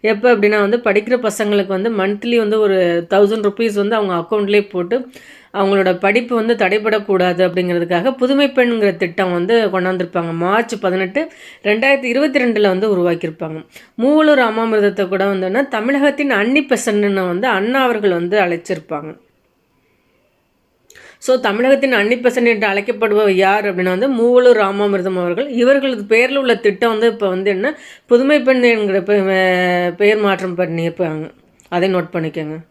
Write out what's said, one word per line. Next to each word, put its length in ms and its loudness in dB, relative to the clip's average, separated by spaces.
எப்ப 240 -2
அப்படின்னா 320 2
வந்து, 200 2
படிக்கிற 420 0
பசங்களுக்கு 480 -2
வந்து 220 -2
மந்த்லி 460 -2
வந்து 220 0
ஒரு 200 2
தௌசண்ட் 360 2
ருப்பீஸ் 300 -2
வந்து 200 0
அவங்க 200 -2
அக்கௌண்ட்லயே 540 -2
போட்டு 280 -4
அவங்களோட 360 2
படிப்பு 360 0
வந்து 200 0
தடைபடக்கூடாது 880 0
அப்படிங்கிறதுக்காக 680 0
புதுமை 360 0
பெண்ணுங்கிற 500 0
திட்டம் 360 -2
வந்து 220 0
கொண்டாந்துருப்பாங்க. 640 -4
மார்ச் 420 -2
பதினெட்டு, 460 -2
ரெண்டாயிரத்தி 420 0
இருபத்தி 340 0
ரெண்டுல 280 2
வந்து 220 0
உருவாக்கியிருப்பாங்க. 680 -2
மூவலூர் 420 4
ராமாமிர்தத்தை 680 0
கூட 180 -2
வந்தோன்னா, 420 -2
தமிழகத்தின் 640 0
அன்னி 300 2
பெசன்ட்னு 680 0
வந்து 200 -2
அண்ணா 360 0
அவர்கள் 280 0
வந்து 280 -2
அழைச்சிருப்பாங்க. 720 -4
So, 200 0
தமிழகத்தின் 540 2
அன்னி 220 2
பெசன்ட் 320 0
என்று 200 0
அழைக்கப்படுபவர் 680 0
யார் 300 2
அப்படின்னா 240 -2
வந்து 200 0
மூவலூர் 480 4
ராமாமிர்தம் 600 0
அவர்கள். 320 -4
இவர்களது 580 0
பேர்ல 300 2
உள்ள 180 0
திட்டம் 340 0
வந்து 180 0
இப்ப 220 -2
வந்து 200 -2
என்ன, 260 -2
புதுமை 340 4
பெண் 260 2
என்கிற 340 2
பெ-, 300 0
பெயர் 220 2
மாற்றம் 400 -2
பண்ணியிருப்பாங்க. 680 -4
அதை 180 0
நோட் 240 -2
பண்ணிக்கோங்க. 440 -6